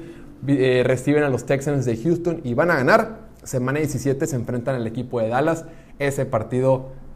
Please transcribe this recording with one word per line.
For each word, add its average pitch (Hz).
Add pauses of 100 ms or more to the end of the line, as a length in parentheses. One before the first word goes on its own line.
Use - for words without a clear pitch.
(420)
vi-, 139
eh, 127
reciben 131
a 143
los 127
Texans 139
de 120
Houston 165
y 120
van 165
a 165
ganar. 214 (160)
Semana 131
diecisiete 139
se 143
enfrentan 120
al 117
equipo 120
de 110
Dallas. 151 (340)
Ese 139
partido, 127 (280)